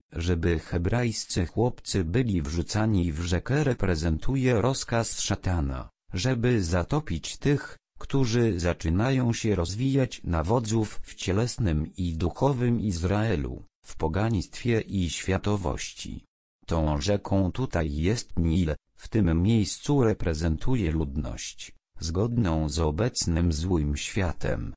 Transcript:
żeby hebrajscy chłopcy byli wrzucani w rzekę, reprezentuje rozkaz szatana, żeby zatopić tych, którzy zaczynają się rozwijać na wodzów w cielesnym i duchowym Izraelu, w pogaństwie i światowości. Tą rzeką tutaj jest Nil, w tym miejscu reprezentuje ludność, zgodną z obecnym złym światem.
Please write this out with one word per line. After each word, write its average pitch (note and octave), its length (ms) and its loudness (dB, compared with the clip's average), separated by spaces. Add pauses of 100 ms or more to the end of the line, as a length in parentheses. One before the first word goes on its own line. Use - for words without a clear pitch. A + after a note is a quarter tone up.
(120)
żeby E2+ 480 0
hebrajscy G#2 840 -2
chłopcy - 580 -2
byli F#2+ 380 0
wrzucani F2 720 0
w D#2+ 80 -4
rzekę, F2+ 420 0
reprezentuje G2+ 960 2
rozkaz A#2+ 580 0
szatana, C#2+ 680 -2 (240)
żeby A#2 500 2
zatopić F2 760 -2
tych, - 400 0 (220)
którzy A#2 600 2
zaczynają A2+ 760 2
się G#2+ 220 0
rozwijać B2 680 0
na D#2+ 200 0
wodzów A2 600 0
w - 120 -18
cielesnym F#2 800 0
i F2 220 -2
duchowym A#2+ 640 0
Izraelu, F2+ 840 -2 (220)
w - 100 -12
pogaństwie G#2 840 -2
i F#2+ 280 -2
światowości. - 1160 -4 (400)
Tą D#2 360 0
rzeką G2 500 0
tutaj D#2+ 440 -2
jest F2+ 440 -2
Nil, E2 360 2 (200)
w - 120 -16
tym F2 340 2
miejscu A2+ 600 2
reprezentuje E2+ 880 2
ludność, C#2+ 840 -6 (240)
zgodną E2+ 720 0
z D#2 100 -2
obecnym E2+ 760 2
złym D#2 440 0
światem. - 800 -2